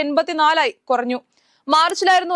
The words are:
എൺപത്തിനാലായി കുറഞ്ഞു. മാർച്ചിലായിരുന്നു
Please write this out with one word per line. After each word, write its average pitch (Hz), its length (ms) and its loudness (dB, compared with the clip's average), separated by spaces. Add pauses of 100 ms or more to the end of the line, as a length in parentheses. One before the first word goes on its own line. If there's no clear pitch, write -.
എൺപത്തിനാലായി 311 720 0 (160)
കുറഞ്ഞു. 247 300 -2 (540)
മാർച്ചിലായിരുന്നു 359 640 2